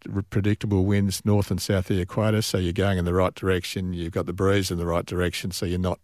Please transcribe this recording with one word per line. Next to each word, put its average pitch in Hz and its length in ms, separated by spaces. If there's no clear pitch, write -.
r-, 98 100
predictable 101 640
winds 101 380
north 104 280
and 90 100
south 95 280
of 101 60
the 90 60
equator. 107 400
So - 160
you're 90 140
going 95 260
in 87 60
the 87 100
right 92 200
direction. 92 580
You've 85 200
got 95 140
the 90 60
breeze 98 400
in 87 60
the 85 80
right 85 200
direction. 90 460
So 95 140
you're 90 120
not 92 260